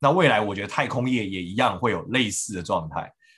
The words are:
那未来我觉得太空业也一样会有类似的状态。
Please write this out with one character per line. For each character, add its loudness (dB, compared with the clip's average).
那 4
未 6
来 4
我 -2
觉 -4
得 -6
太 -4
空 -2
业 2
也 -4
一 -8
样 2
会 0
有 -2
类 0
似 -6
的 -6
状 -2
态。 -8